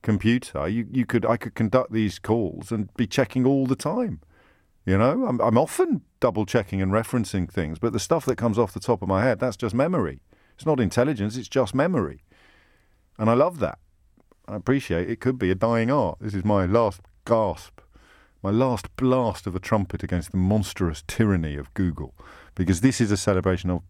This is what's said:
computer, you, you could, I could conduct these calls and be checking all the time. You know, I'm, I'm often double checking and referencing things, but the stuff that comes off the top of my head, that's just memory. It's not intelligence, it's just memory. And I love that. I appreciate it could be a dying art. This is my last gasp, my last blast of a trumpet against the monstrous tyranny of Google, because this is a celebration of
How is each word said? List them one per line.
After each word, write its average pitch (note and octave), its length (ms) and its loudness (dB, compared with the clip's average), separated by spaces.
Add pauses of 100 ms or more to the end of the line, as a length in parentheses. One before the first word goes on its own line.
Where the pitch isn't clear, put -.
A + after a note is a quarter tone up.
computer, G#2 640 0
you, A2 240 -2
you B2+ 160 0
could, A2+ 180 0
I A#2 120 2
could - 180 -10
conduct A#2+ 360 0
these A2 280 0
calls F2+ 520 -2
and G#2+ 220 -4
be A#2 140 -2
checking - 400 0
all C3+ 180 2
the C3 100 0
time. G#3 440 -4 (680)
You F#2+ 100 2
know, D3 300 2
I'm, B2 160 0
I'm A2+ 160 4
often B3 460 2 (160)
double G#2+ 260 2
checking G2+ 380 0
and F#2 80 2
referencing G#2 600 0
things, D#2+ 280 -4
but A2+ 140 0
the A#2+ 60 0
stuff - 260 0
that B2+ 100 0
comes A2+ 240 0
off G#2+ 140 2
the - 60 -8
top A2+ 220 0
of F#2+ 60 -4
my F#2+ 160 2
head, B2 160 0
that's B2 180 -4
just G#2+ 160 -4
memory. B2 460 -2 (340)
It's - 140 -8
not D3 120 2
intelligence, A2+ 560 0
it's B2 120 -10
just B2 260 0
memory. C3 500 -2 (920)
And A2 100 0
I A2+ 60 4
love D#3+ 240 2
that. G2 220 -4 (680)
I G2+ 80 -10
appreciate G2 540 -2
it A#2 100 -6
could B2+ 200 -2
be F#2 100 2
a F#2+ 60 2
dying A2+ 340 0
art. A#2+ 320 0
This G#2 140 -8
is F#2 100 -4
my G2 220 4
last G#2 340 2 (240)
gasp, A2 540 -2 (640)
my G2 80 -2
last B2 460 -2
blast B2+ 500 0
of F2+ 80 -6
a F#2 40 -2
trumpet G2+ 440 -2
against F2 280 -4
the G2 60 -2
monstrous F#2+ 720 0
tyranny E2+ 480 0
of C#2+ 180 -10
Google, D2+ 400 -2 (400)
because F2 280 0
this C3 200 2
is G#2+ 80 2
a G2+ 80 4
celebration F#2 540 0
of E2+ 180 -2